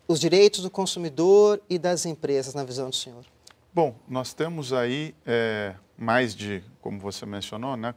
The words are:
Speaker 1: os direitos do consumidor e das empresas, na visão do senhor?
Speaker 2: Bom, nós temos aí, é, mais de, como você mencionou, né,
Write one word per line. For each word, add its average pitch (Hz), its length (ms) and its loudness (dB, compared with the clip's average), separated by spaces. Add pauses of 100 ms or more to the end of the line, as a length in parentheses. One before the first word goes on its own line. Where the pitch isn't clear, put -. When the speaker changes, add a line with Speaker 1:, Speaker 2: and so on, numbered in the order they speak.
Speaker 1:
os 160 140 2
direitos 180 420 6
do 185 80 -6
consumidor 190 960 4
e 180 80 -2
das 175 300 -2
empresas, 139 480 -2
na 143 80 -6
visão 127 260 -8
do 127 60 -10
senhor? 123 300 -10 (500)
Speaker 2:
Bom, 147 220 0 (120)
nós 127 240 -6
temos 156 400 -6
aí, 131 400 0 (140)
é, 110 480 0 (240)
mais 117 340 0
de, 101 300 -8 (180)
como 101 200 -8
você 98 260 -10
mencionou, 120 500 -8
né, 117 200 -6